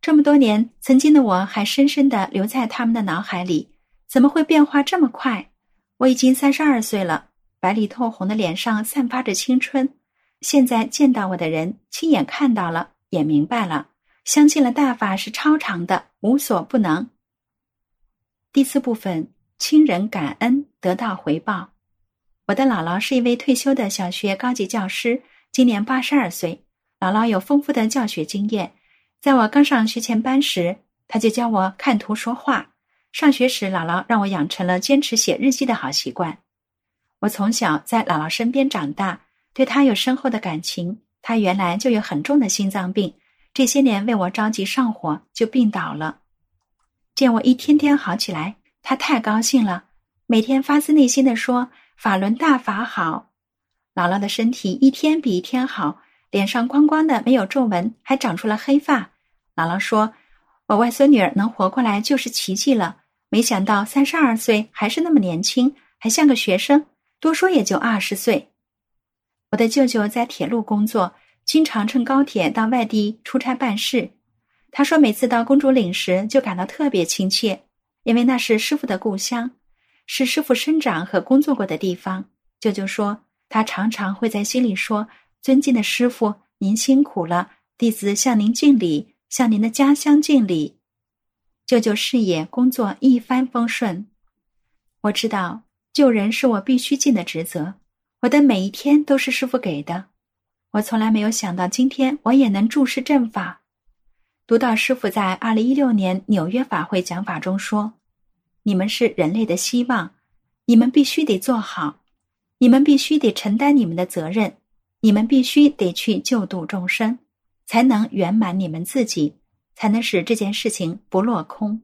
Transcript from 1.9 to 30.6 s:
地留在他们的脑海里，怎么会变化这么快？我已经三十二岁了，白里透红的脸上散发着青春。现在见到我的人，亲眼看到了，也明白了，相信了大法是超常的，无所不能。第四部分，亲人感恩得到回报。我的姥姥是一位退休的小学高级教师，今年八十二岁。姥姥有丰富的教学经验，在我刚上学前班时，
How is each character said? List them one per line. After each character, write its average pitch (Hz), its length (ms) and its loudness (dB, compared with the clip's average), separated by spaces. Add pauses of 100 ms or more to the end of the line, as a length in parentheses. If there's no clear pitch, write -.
地 208 240 0
留 196 120 0
在 226 220 -4
他 240 180 -6
们 233 80 2
的 233 100 0
脑 175 180 -2
海 180 240 -6
里， 170 260 -4 (380)
怎 269 120 2
么 277 80 8
会 320 140 2
变 311 240 4
化 285 160 0
这 359 180 -2
么 277 80 4
快？ - 440 -6 (460)
我 262 100 4
已 262 60 4
经 254 200 4
三 277 180 2
十 294 100 -2
二 277 200 2
岁 202 220 -4
了， 165 260 -4 (300)
白 185 120 0
里 214 140 0
透 233 240 -4
红 190 160 -8
的 214 80 -2
脸 185 220 -2
上 214 280 -2
散 240 240 -4
发 254 140 -4
着 226 100 -4
青 254 280 0
春。 269 340 -2 (460)
现 269 260 4
在 233 180 0
见 277 280 2
到 208 160 -2
我 185 80 -4
的 170 120 -4
人， 160 300 -4 (120)
亲 320 200 -2
眼 196 160 4
看 269 260 0
到 185 180 0
了， 165 200 -6 (180)
也 165 160 -2
明 151 220 2
白 233 180 -2
了， 156 240 -6 (380)
相 294 200 6
信 302 160 4
了 247 80 4
大 262 220 0
法 196 240 -2
是 196 140 -8
超 302 260 2
常 180 300 -6
的， - 220 -2 (120)
无 226 160 2
所 208 280 0
不 - 120 -4
能。 185 320 0 (1400)
第 277 100 4
四 269 160 0
部 254 140 -4
分， 180 400 -6 (260)
亲 302 280 4
人 196 200 0
感 165 340 -6
恩 254 260 0 (140)
得 185 140 0
到 208 220 -6
回 156 240 -4
报。 190 300 -8 (800)
我 202 60 0
的 262 100 0
姥 214 200 0
姥 175 160 -2
是 262 160 -2
一 247 60 2
位 240 120 2
退 247 200 0
休 269 200 0
的 240 140 -2
小 190 220 -4
学 196 260 -4
高 247 160 -4
级 214 140 -4
教 202 200 -4
师， 240 360 -4 (280)
今 254 160 4
年 208 160 0
八 262 200 -2
十 269 120 -4
二 233 160 2
岁。 - 360 -8 (340)
姥 185 100 -2
姥 220 160 2
有 208 140 0
丰 285 220 2
富 294 100 -4
的 226 160 0
教 233 180 -2
学 165 180 -6
经 202 260 -6
验， 202 240 -6 (460)
在 277 140 2
我 226 140 4
刚 285 160 4
上 226 240 2
学 233 120 -6
前 226 200 -2
班 247 200 0
时， 185 360 -2 (320)